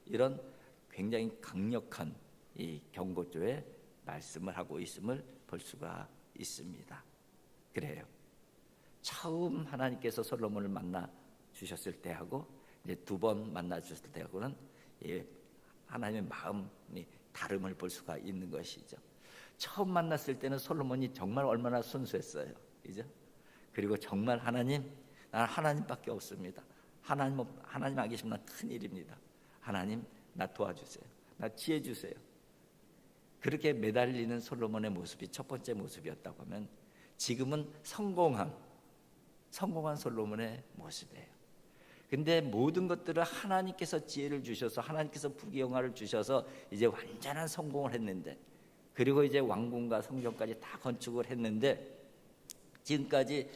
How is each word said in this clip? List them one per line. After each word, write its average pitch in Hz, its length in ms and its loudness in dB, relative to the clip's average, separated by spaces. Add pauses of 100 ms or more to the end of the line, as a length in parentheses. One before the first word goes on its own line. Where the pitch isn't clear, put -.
이런 131 360 4 (480)
굉장히 110 500 0
강력한 98 760 -2 (400)
이 80 260 -6 (100)
경고조의 92 720 -2 (420)
말씀을 87 520 -6
하고 82 220 -6
있음을 113 440 -4 (220)
볼 - 140 -6
수가 - 500 -10 (260)
있습니다. - 680 -10 (720)
그래요. 143 300 -4 (1000)
처음 170 640 0
하나님께서 127 580 2
솔로몬을 104 440 0
만나 90 420 -2 (440)
주셨을 90 480 -6
때하고 87 460 -4 (360)
이제 90 200 -4
두 98 160 -2
번 107 340 2
만나 87 260 -2
주셨을 - 320 -12
때하고는, 95 440 -4 (500)
예, 87 200 -4 (600)
하나님의 107 380 -2
마음이 95 800 -6 (280)
다름을 95 420 -2
볼 90 140 -4
수가 - 280 -6
있는 92 320 -6
것이죠. - 480 -8 (600)
처음 190 340 0
만났을 160 480 2
때는 135 180 0
솔로몬이 131 560 0
정말 117 320 2
얼마나 120 360 4
순수했어요. - 720 -4 (280)
그죠? 101 220 -8 (720)
그리고 101 240 2
정말 117 420 2
"하나님, 127 500 2 (400)
난 113 160 4
하나님밖에 147 640 2
없습니다. 95 520 -8 (380)
하나님 139 380 2
없-, - 220 -4
하나님 135 380 -2
안 110 100 2
계시면 110 280 -2
난 - 80 -10
큰일입니다. - 720 -8 (420)
하나님, 104 440 0 (300)
나 95 140 0
도와주세요. - 580 -4 (320)
나 110 120 -2
지혜 156 320 0
주세요." 110 320 -6 (1300)
그렇게 151 320 4
매달리는 120 680 4
솔로몬의 110 520 0
모습이 - 360 -6
첫 - 200 -8
번째 123 260 -4
모습이었다고 - 680 -8
하면 101 240 -8 (500)
지금은 135 540 0 (120)
성공한, 170 720 4 (1000)
성공한 160 440 0
솔로몬의 113 680 -2 (100)
모습이에요. - 640 -14 (720)
근데 156 320 6
모든 147 460 4
것들을 170 340 2
하나님께서 185 840 0
지혜를 143 360 -2
주셔서 117 400 -2
하나님께서 147 480 -2
부귀영화를 131 640 0
주셔서 113 540 2 (240)
이제 104 160 6
완전한 147 600 0
성공을 143 460 -2
했는데, 92 460 -2 (540)
그리고 139 300 8
이제 143 160 8
왕궁과 117 640 4
성전까지 113 580 -2
다 - 200 -12
건축을 120 480 0
했는데 117 680 4 (880)
지금까지 139 720 4